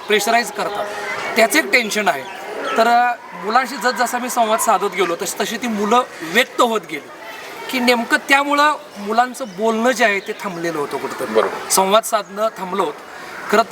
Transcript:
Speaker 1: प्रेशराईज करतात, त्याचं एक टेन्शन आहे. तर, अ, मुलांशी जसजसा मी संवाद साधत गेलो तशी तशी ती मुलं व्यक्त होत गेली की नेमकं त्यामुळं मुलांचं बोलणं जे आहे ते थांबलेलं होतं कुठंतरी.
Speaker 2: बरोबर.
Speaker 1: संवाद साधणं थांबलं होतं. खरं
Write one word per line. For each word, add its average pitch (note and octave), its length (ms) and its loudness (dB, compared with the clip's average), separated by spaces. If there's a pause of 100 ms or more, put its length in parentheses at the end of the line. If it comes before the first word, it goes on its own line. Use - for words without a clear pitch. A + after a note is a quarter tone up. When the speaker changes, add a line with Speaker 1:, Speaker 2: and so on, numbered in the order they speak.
Speaker 1:
प्रेशराईज A3+ 460 2
करतात, G3+ 320 -4 (520)
त्याचं A3+ 220 4
एक - 140 0
टेन्शन G#3+ 360 2
आहे. C#3+ 140 0 (540)
तर, A3+ 100 6
अ, A#3+ 260 4 (320)
मुलांशी B3 320 0
जसजसा A#3+ 420 0
मी A#3+ 120 -4
संवाद A3 280 2
साधत G3+ 380 2
गेलो F3 200 0
तशी G3 280 -4
तशी G#3+ 120 -6
ती B3 100 -6
मुलं G#3+ 360 2 (200)
व्यक्त F3 380 0
होत A3+ 200 2 (100)
गेली D3 180 -10 (600)
की C4 80 -2
नेमकं A#3+ 380 2 (120)
त्यामुळं C#4+ 480 4 (220)
मुलांचं A#3 500 0
बोलणं A3 420 2
जे A#3+ 140 2
आहे G3+ 160 2
ते G#3+ 200 -8
थांबलेलं E3+ 380 -4
होतं C#3+ 200 -4
कुठंतरी. B2 360 -6
Speaker 2:
बरोबर. - 340 2
Speaker 1:
संवाद F#3+ 340 6
साधणं G#3 460 -2 (100)
थांबलं F#3 240 -2
होतं. - 340 -6 (340)
खरं G#3+ 220 6